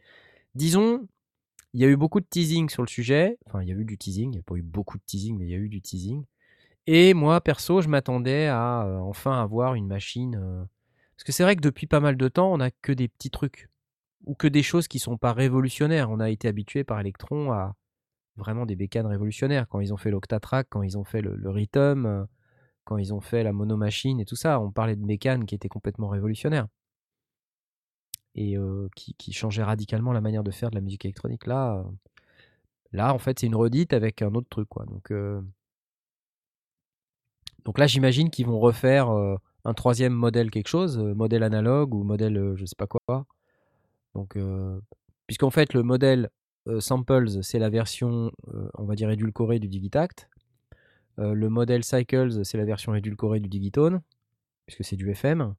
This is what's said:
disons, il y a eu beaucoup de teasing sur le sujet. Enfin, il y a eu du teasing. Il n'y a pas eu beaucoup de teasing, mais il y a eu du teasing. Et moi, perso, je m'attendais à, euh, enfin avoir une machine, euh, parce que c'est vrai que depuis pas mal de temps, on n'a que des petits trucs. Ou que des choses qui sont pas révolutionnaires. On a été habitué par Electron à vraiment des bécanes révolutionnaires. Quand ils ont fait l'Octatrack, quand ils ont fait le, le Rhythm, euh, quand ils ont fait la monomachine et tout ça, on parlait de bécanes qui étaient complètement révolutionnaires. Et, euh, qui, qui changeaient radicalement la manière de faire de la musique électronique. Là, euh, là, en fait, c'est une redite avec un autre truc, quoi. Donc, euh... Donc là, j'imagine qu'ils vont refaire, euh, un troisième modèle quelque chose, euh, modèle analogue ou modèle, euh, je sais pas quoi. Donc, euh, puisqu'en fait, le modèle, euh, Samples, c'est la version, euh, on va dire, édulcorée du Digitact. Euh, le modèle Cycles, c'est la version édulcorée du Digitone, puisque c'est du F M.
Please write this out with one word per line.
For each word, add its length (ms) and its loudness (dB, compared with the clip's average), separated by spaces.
disons, 520 2
il 80 2
y 40 8
a 20 8
eu 100 8
beaucoup 220 2
de 60 -4
teasing 440 0
sur 120 -4
le 60 -2
sujet. 500 0
Enfin, 140 -6
il 80 -4
y 20 -4
a 40 -4
eu 100 -4
du 120 -8
teasing. 320 -4
Il 60 -6
n'y 40 -6
a 40 -12
pas 120 -8
eu 60 -4
beaucoup 360 -8
de 80 -16
teasing, 320 -6
mais 80 -6
il 60 -6
y 40 -4
a 20 -4
eu 120 -4
du 120 -10
teasing. 440 -8
Et 260 8
moi, 280 4
perso, 400 0
je 80 0
m'attendais 580 0
à, 380 0
euh, 140 -2
enfin 420 -2
avoir 340 0
une 120 -4
machine, 540 -4
euh, 220 -6
parce 80 -20
que 80 -6
c'est 120 2
vrai 120 6
que 60 -4
depuis 260 0
pas 120 4
mal 180 4
de 100 4
temps, 260 2
on 40 2
n'a 140 0
que 200 -4
des 160 0
petits 240 -10
trucs. 380 -8
Ou 100 -6
que 120 2
des 160 4
choses 240 0
qui 120 -6
sont 180 -4
pas 160 0
révolutionnaires. 760 2
On 100 -2
a 100 2
été 180 -2
habitué 360 -2
par 160 -4
Electron 520 -4
à 240 -4
vraiment 280 -4
des 100 -4
bécanes 300 -4
révolutionnaires. 640 -2
Quand 100 -4
ils 140 -2
ont 40 -6
fait 140 -4
l'Octatrack, 580 -2
quand 120 -4
ils 160 -4
ont 60 -4
fait 180 -4
le, 140 -4
le 140 -6
Rhythm, 560 2
euh, 180 -2
quand 120 -4
ils 160 -4
ont 80 -6
fait 220 -2
la 100 0
monomachine 680 -2
et 60 -4
tout 100 -10
ça, 240 0
on 120 -4
parlait 240 -2
de 100 -6
bécanes 400 -2
qui 100 -8
étaient 140 -8
complètement 400 -6
révolutionnaires. 580 -2
Et, 240 -4
euh, 380 -6
qui, 180 -18
qui 180 -16
changeaient 320 -4
radicalement 480 -2
la 100 0
manière 220 -2
de 80 -4
faire 200 -6
de 40 -6
la 60 -4
musique 240 -6
électronique. 400 -6
Là, 320 -2
euh, 60 -6
là, 220 2
en 60 -2
fait, 200 -2
c'est 80 0
une 80 2
redite 380 2
avec 280 2
un 120 0
autre 160 -2
truc, 180 -6
quoi. 180 -12
Donc, 260 -10
euh... 280 -4
Donc 160 -4
là, 80 8
j'imagine 420 4
qu'ils 180 -2
vont 120 2
refaire, 520 6
euh, 260 2
un 100 0
troisième 400 2
modèle 380 2
quelque 160 -4
chose, 320 0
euh, 160 0
modèle 280 2
analogue 520 2
ou 80 -2
modèle, 340 0
euh, 180 0
je 100 -8
sais 100 -12
pas 120 -6
quoi. 380 -4
Donc, 240 -8
euh, 420 -6
puisqu'en 220 2
fait, 240 2
le 100 4
modèle, 460 4
euh, 120 -2
Samples, 640 2
c'est 160 -2
la 100 2
version, 640 -2
euh, 220 -8
on 100 -8
va 100 -2
dire, 140 0
édulcorée 500 0
du 80 -4
Digitact. 600 -4
Euh, 140 0
le 160 0
modèle 340 2
Cycles, 600 0
c'est 120 -4
la 80 0
version 300 -2
édulcorée 440 -2
du 100 -6
Digitone, 520 0
puisque 200 -10
c'est 100 -8
du 180 -4
F 120 -4
M. 340 0